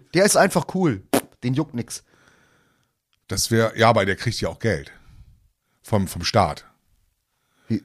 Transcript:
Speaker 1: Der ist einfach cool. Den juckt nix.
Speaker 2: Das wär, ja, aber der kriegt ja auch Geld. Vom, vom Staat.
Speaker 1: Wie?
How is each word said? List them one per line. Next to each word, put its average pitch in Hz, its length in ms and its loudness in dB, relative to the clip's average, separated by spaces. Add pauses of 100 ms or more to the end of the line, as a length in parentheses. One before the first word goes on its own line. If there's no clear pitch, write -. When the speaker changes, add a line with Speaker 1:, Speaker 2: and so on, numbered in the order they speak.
(140)
Speaker 1:
Der 185 120 4
ist 196 100 2
einfach 170 380 2
cool. 151 300 0 (400)
Den 123 100 -2
juckt 151 220 -4
nix. - 280 -10 (1200)
Speaker 2:
Das - 240 -4
wär, 113 260 2
ja, 110 120 6
aber 110 160 4
der 95 100 0
kriegt - 260 -6
ja 98 80 -4
auch - 100 -12
Geld. 80 320 -4 (920)
Vom, 98 240 -2
vom 85 160 -10
Staat. 85 420 -2 (1040)
Speaker 1:
Wie? 110 180 -4